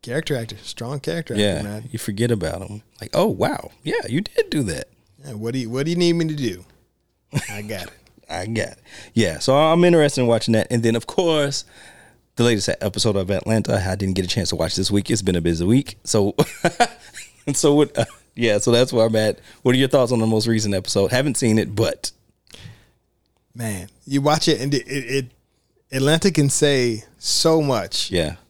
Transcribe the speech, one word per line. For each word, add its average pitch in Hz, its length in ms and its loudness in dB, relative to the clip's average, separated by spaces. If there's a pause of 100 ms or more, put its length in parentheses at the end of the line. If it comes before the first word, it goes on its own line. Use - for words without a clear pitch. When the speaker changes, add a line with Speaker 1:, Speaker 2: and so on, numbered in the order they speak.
Speaker 1:
Character 139 340 -4
actor, 113 280 -8
strong 135 360 -10
character 160 360 -6
Speaker 2:
Yeah, 104 200 2
Speaker 1:
actor, 73 140 -6
man. 110 220 -12
Speaker 2:
you 110 80 -8
forget 113 320 -2
about 87 360 -2
him. 104 140 -14 (180)
Like, - 140 -14
"Oh, 202 140 2
wow. - 420 -2 (140)
Yeah, 392 240 -4
you 143 140 -2
did 403 280 -2
do 147 140 -2
that." 104 240 -6 (360)
Speaker 1:
Yeah, 143 100 -14
what 113 200 -6
do 131 60 -2
you, 117 100 -6
what 131 160 -2
do 165 60 -2
you 175 60 0
need 170 160 4
me 170 140 0
to 156 60 -4
do? 113 320 -6 (840)
I 101 120 -10
got 104 220 -10
it. - 100 -16 (180)
Speaker 2:
<laughs> - 180 -20
I 90 180 -6
got 110 220 -4
it. - 100 -20 (340)
Yeah, 90 260 2
so 135 160 2
I'm 160 280 4
interested 156 380 4
in 123 60 2
watching 113 260 2
that. 110 180 2
And 120 100 0
then, 113 140 2
of 113 100 -4
course, 151 600 0 (720)
the 117 80 2
latest 113 240 2 (120)
episode 104 360 -2
of 92 120 -2
Atlanta, 101 460 0 (120)
I 92 80 -2
didn't 95 200 -2
get 92 100 0
a - 40 -10
chance 90 200 -2
to - 60 -4
watch 82 200 -2
this 95 140 -2
week. 101 220 0
It's 110 100 0
been 92 140 0
a 87 60 0
busy 85 240 0
week. 123 400 0
So, 101 280 0 (560)
<laughs> - 560 -20
and 139 100 -4
so 143 200 4
what, 147 220 2
uh, 117 80 0 (300)
yeah, 113 220 2
so 117 140 2
that's 120 220 4
where 113 120 4
I'm 113 120 0
at. 110 220 0 (220)
What 127 140 4
are - 20 2
your 131 120 2
thoughts 127 240 4
on 117 60 2
the 113 60 2
most 110 220 2
recent 107 260 0
episode? 95 380 0
Haven't 127 260 0
seen 110 220 2
it, 104 160 -4
but. - 360 -2 (1400)
Speaker 1:
Man, 104 360 -10 (180)
you 139 140 0
watch 147 260 2
it 135 140 2
and 139 120 -2
it, 131 140 -2
it, 139 160 -6 (120)
it 135 100 -2 (680)
Atlanta 151 400 2
can 147 180 2
say 127 540 2 (140)
so - 440 2
much. 120 500 -2
Speaker 2:
Yeah. 82 240 0 (140)